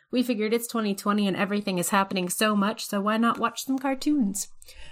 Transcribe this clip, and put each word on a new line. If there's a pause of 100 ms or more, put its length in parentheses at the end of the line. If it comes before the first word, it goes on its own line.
(120)
We
figured
it's
twenty
twenty
and
everything
is
happening
so
much,
so
why
not
watch
some
cartoons? (440)